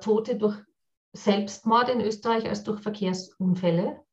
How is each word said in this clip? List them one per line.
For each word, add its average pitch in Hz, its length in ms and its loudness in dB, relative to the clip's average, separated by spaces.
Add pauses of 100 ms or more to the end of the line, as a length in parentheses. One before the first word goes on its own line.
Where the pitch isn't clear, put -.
Tote 220 340 0
durch 208 220 0 (560)
Selbstmord 214 760 2
in 247 140 0
Österreich 226 480 -2
als 208 160 -6
durch 214 160 -6
Verkehrsunfälle. 185 1200 0 (120)